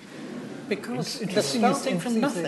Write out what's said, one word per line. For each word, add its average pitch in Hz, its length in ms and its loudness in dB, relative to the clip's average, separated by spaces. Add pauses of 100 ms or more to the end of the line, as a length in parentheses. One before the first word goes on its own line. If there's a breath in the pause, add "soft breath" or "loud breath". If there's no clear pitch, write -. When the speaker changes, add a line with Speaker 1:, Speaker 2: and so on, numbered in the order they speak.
(680 loud breath)
Speaker 1:
Because 233 320 -4
Speaker 2:
It's - 200 -4
Speaker 1:
the 226 80 -4
Speaker 2:
interesting 208 340 2
you - 120 6
Speaker 1:
starting 190 260 0
from 233 160 0
Speaker 2:
interesting 220 80 4
you 285 60 4
say, 185 180 0